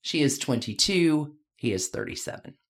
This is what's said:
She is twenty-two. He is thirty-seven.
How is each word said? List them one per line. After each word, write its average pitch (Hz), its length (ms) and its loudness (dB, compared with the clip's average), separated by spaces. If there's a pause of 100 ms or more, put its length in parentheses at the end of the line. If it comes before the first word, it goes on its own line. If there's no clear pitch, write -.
She - 200 -2
is 139 160 4
twenty-two. 151 960 2 (220)
He 117 160 -2
is 90 160 -4
thirty-seven. - 680 -8 (140)